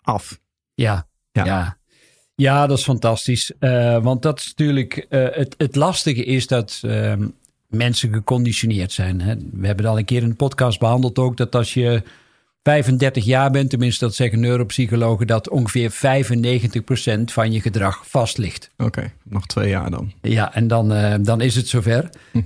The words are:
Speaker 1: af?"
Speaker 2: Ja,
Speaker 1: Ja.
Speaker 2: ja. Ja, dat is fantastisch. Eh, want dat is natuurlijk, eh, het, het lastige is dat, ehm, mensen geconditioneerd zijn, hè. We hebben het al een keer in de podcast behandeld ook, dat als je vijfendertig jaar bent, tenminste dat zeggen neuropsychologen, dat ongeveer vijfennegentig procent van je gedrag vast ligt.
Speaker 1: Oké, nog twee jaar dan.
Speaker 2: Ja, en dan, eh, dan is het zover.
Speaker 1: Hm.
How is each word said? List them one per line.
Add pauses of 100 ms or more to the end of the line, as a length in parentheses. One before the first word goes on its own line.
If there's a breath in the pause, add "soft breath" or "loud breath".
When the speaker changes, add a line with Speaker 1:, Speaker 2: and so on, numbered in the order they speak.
Speaker 1:
af?" (360)
Speaker 2:
Ja, (260)
Speaker 1:
Ja.
Speaker 2:
ja. (560 soft breath)
Ja,
dat
is
fantastisch.
Eh,
want
dat
is
natuurlijk, (120)
eh,
het,
het
lastige
is
dat,
ehm, (420)
mensen
geconditioneerd
zijn,
hè.
We
hebben
het
al
een
keer
in
de
podcast
behandeld
ook,
dat
als
je (600 loud breath)
vijfendertig
jaar
bent,
tenminste
dat
zeggen
neuropsychologen,
dat
ongeveer
vijfennegentig
procent
van
je
gedrag
vast
ligt.
Speaker 1:
Oké, (120)
nog
twee
jaar
dan. (100)
Speaker 2:
Ja,
en
dan,
eh,
dan
is
het
zover. (220 loud breath)
Speaker 1:
Hm.